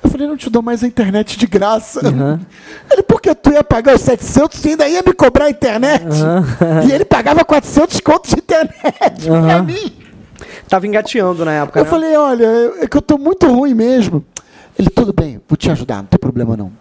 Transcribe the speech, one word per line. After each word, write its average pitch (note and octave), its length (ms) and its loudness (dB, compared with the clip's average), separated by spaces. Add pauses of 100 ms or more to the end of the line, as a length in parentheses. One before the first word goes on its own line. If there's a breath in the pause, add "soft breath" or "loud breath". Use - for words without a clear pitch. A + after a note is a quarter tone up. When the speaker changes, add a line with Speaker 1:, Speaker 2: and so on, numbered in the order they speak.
Speaker 1:
Eu - 40 0
falei, C#4+ 160 -6
"Não D4 100 -8
te - 120 -10
dou A3+ 120 0
mais A#3 220 -4
a B3 40 -2
internet G#3+ 500 -2
de A#3 80 0
graça." G#3 600 -2
Speaker 2:
Aham. C#3+ 320 -2 (520 loud breath)
Speaker 1:
Ele, G4 120 2
"Por - 180 0
que E4+ 140 0
tu - 160 2
ia D4 120 2
pagar B3+ 320 2
os - 60 2
setecentos - 640 0
e D4+ 40 2
ainda D#4 180 0
ia F4 180 -2
me F4+ 80 4
cobrar D4 320 2
a D4 40 4
internet?" A#3+ 560 -2
Speaker 2:
Aham. D#3+ 840 0
Speaker 1:
E C#4 40 4
ele D4+ 140 0
pagava D4 400 2
quatrocentos - 540 0
contos - 320 0
de - 80 0
internet - 840 -2
pra E3 120 2
Speaker 2:
Aham. E3 260 2
Speaker 1:
mim. F4+ 280 -6 (760 loud breath)
Speaker 2:
Tava F#3+ 180 0
engateando G3+ 580 -2
na D#3 80 -2
época, D3 260 -2
Speaker 1:
Eu - 60 4
Speaker 2:
né? - 40 -8
Speaker 1:
falei, D#4+ 260 0
"Olha, C4 300 2
eu, A#3+ 380 0
é B3 40 -4
que - 100 -8
eu D4 40 2
tô D4+ 160 0
muito E4+ 340 2
ruim C4 220 2
mesmo." A3 500 0 (540 loud breath)
Ele, G3 120 2
"Tudo A3 240 0
bem, C#3 340 -4
vou D#3 100 0
te - 140 -2
ajudar, B2 260 -6
não G2 80 -12
tem - 140 0
problema A#2+ 380 -4
não." G2 240 -10